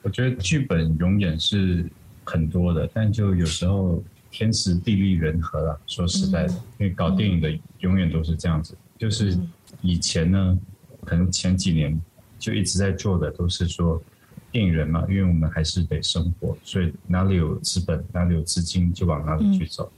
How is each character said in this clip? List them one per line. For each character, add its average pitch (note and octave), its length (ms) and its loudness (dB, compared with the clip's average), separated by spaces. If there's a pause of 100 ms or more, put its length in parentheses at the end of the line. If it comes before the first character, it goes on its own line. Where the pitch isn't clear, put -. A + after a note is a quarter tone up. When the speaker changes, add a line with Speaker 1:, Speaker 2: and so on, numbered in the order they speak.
Speaker 1:
我 - 80 -4
觉 B2 160 -2
得 B2+ 120 0
剧 C#3+ 240 0
本 D#2+ 360 0
永 F2+ 220 2
远 E2 200 0
是 F2+ 460 0 (400)
很 D#2+ 240 0
多 F2 240 0
的， D#2 220 0
但 G#2+ 180 2
就 G2+ 220 2
有 F2 100 2
时 D#2 220 -2
候 F#2 360 2 (280)
天 A2 220 -2
时 F#2+ 220 0
地 F2 200 0
利 G2 180 2
人 D#2+ 300 0
和 D2+ 180 -6
啦， D2+ 160 -2 (100)
说 - 220 -4
实 F#3+ 200 -2
在 F#3 180 0
的， - 60 -2
Speaker 2:
嗯。 - 40 -4 (220)
Speaker 1:
因 G#2 80 0
为 F#2 40 0
搞 F2 200 -2
电 G2+ 180 2
影 F2+ 120 2
的 D#2 120 0 (280)
永 F#2 180 2
远 F2 120 2
都 D#2+ 140 -2
是 E2 120 -2
这 F2 120 -4
样 D#2 140 0
子， - 120 -12
Speaker 2:
嗯。 - 40 -20 (200)
Speaker 1:
就 A2 120 -2
是 G2 260 0 (460)
以 F2+ 160 2
前 E2 320 0
呢， F#2 280 4 (460)
可 - 120 -2
能 F#2 140 2
前 F#2 260 0
几 F#2 160 0
年 D#2 280 0 (380)
就 A2 140 -4
一 G#2 100 0
直 F2+ 160 -2
在 G2 140 0
做 F2+ 260 0
的 D2+ 140 0
都 F2 160 -2
是 F2 200 -2
说 E2 320 0 (500)
电 A#2 140 0
影 F2 80 4
人 D#2 160 0
嘛， E2 200 0
因 F#2+ 80 2
为 G2 80 2
我 F2+ 80 4
们 D#2+ 180 4
还 D#2+ 120 -2
是 F2 220 0
得 D#2 180 -2
生 F2 380 0
活， - 240 -4
所 - 160 -4
以 E2+ 120 0 (140)
哪 F2+ 180 2
里 G2 100 4
有 D#2 240 2
资 - 220 -4
本， D#2+ 220 -2 (100)
哪 F2 120 0
里 F2 100 2
有 E2 80 0
资 E2+ 200 -2
金 F2 300 2
就 F2+ 140 -4
往 D2+ 200 0
哪 D#2 100 0
里 G3 220 4
去 E2 80 -2
走。 - 320 -10